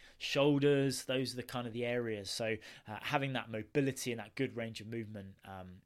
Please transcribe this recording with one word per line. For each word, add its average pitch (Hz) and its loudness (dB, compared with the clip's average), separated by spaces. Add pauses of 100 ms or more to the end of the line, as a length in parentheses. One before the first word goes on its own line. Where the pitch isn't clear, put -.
(180)
Shoulders, 139 4
those 127 0
are 123 -10
the 120 -4
kind 120 -4
of 107 -8
the 120 -2
areas. 113 -2
So, 110 0 (320)
uh, 107 -6
having 139 0
that 110 -2
mobility 127 0
and 117 -2
that 107 -12
good 113 -2
range 113 -6
of 107 -10
movement, 107 -6 (180)
um, 95 -10 (180)